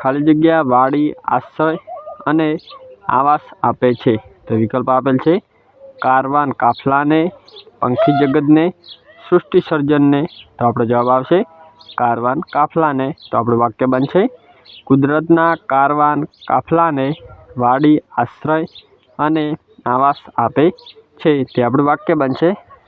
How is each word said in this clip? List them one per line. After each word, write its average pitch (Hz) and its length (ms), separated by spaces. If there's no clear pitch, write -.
ખાલી 147 280
જગ્યા 156 440
વાડી 147 400
આશ્રય 156 440
અને 156 180
આવાસ 147 260
આપે 120 260
છે. 120 120
તો 113 160
વિકલ્પ 127 280
આપેલ 131 360
છે, 160 80
કારવાન 135 480
કાફલાને, 143 600
પંખી 123 420
જગતને, 147 440
સૃષ્ટિ 180 420
સર્જનને. 143 540
તો 120 80
આપણો 120 200
જવાબ 120 300
આવશે 131 240
કારવાન 120 400
કાફલાને. 147 540
તો 120 60
આપણું 117 260
વાક્ય 120 300
બનશે, 143 300
કુદરતના 156 680
કારવાન 147 480
કાફલાને 147 600
વાડી 139 380
આશ્રય 156 460
અને 156 240
આવાસ 131 340
આપે 139 280
છે, 147 220
તે 123 200
આપણું 131 220
વાક્ય 151 300
બનશે. 143 340